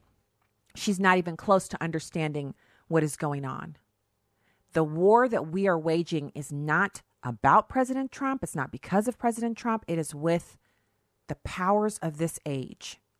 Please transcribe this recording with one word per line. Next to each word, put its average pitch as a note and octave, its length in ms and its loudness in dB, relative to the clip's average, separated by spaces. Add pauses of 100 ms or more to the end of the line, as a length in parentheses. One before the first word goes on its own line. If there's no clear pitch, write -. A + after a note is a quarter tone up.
(760)
She's G3 240 -2
not F#3 200 4
even E3+ 180 -4
close F#3+ 300 2
to - 160 -8
understanding D#3 720 -4 (320)
what D#3+ 160 4
is D3 120 -2
going C#3+ 300 -4
on. C#3+ 320 -10 (920)
The D#3+ 120 2
war G3 460 6
that G3 200 -2
we G3 180 0
are F3 100 4
waging D#3+ 560 -2
is - 180 -10
not D3+ 520 0 (180)
about C#3 480 4
President C4 420 -2
Trump. C4+ 300 -4
It's - 140 -8
not C#3 160 -4
because G#3 360 -2
of B3 120 -6
President A#3 360 -2
Trump. A3 320 -4
It E3 120 -2
is D3+ 160 -6
with E3 420 -2 (680)
the D3 160 -6
powers G#3 560 0
of D#3 180 -6
this D#3+ 260 -4
age. - 560 -8 (200)